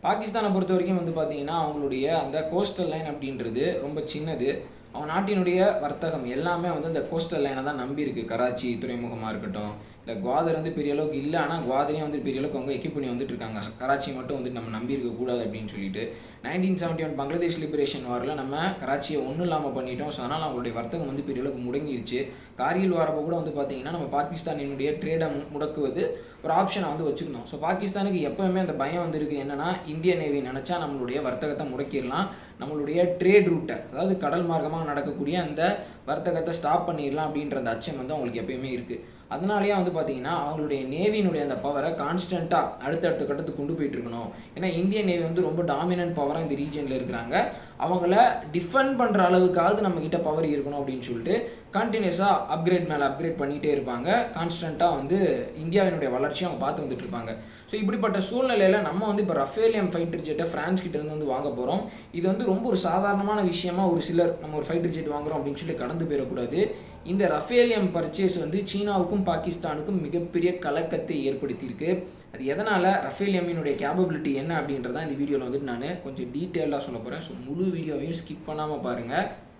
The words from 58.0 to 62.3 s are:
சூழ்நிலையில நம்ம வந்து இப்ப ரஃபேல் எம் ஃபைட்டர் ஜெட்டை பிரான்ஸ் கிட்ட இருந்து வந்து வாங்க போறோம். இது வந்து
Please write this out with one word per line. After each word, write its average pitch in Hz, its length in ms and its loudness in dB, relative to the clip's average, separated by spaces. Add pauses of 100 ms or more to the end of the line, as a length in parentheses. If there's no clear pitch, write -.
சூழ்நிலையில 208 600 4
நம்ம 180 260 0
வந்து 202 160 2
இப்ப 180 120 2
ரஃபேல் 214 380 4
எம் 190 180 2
ஃபைட்டர் 165 320 -2
ஜெட்டை 156 280 -2
பிரான்ஸ் 175 320 0
கிட்ட 156 160 -2
இருந்து 151 180 -4
வந்து 151 80 -2
வாங்க 135 240 0
போறோம். 131 340 0 (300)
இது 170 140 0
வந்து 214 180 2